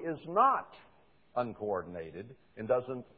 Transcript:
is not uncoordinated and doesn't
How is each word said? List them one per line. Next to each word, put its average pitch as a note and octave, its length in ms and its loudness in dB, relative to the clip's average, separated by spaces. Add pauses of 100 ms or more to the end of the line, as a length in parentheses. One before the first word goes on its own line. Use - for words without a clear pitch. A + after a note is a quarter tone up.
is D#3+ 220 -4
not A3+ 460 4 (640)
uncoordinated F#2+ 960 -4 (220)
and A2 100 -6
doesn't B2+ 380 2 (120)